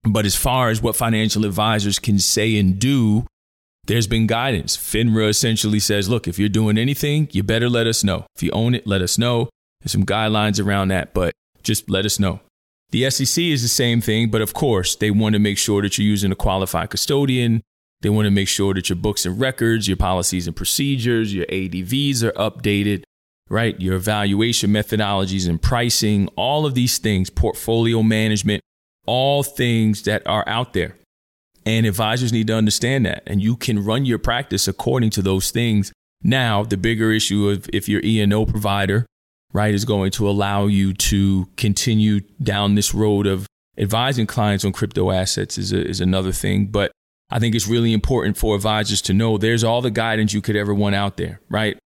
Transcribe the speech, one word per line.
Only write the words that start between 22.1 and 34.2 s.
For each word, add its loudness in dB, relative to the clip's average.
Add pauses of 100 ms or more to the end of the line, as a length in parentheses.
are 0
updated, -2 (480)
right? -2
Your -2
evaluation 0
methodologies 0
and 0
pricing, 0
all -2
of -2
these 0
things, 0
portfolio 0
management, 0 (460)
all 2
things 0
that -2
are 0
out -6
there. -4 (680)
And 2
advisors -2
need 0
to 0
understand 2
that. -4
And -2
you 0
can -2
run 0
your 0
practice -2